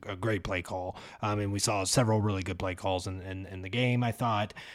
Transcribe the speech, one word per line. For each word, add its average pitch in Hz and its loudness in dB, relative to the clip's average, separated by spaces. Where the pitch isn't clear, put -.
a 101 -6
great 98 0
play 92 -2
call. 92 -6
Um, 104 0
and 101 0
we 101 0
saw 101 2
several 110 4
really 101 2
good 90 -4
play 92 -2
calls 92 0
in, 95 -6
in, 95 -8
in 95 -10
the 95 -8
game, 123 4
I 117 2
thought. 107 2